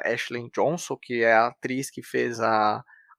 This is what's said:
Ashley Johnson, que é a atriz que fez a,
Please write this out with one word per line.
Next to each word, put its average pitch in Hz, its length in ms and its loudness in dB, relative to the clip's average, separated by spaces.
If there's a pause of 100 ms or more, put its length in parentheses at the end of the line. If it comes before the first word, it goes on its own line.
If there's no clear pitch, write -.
Ashley 120 500 -4
Johnson, 135 460 -2
que 120 220 -4
é 113 100 6
a 113 140 6
atriz 131 440 -6
que 117 120 -14
fez 123 380 -4
a, 110 420 2 (360)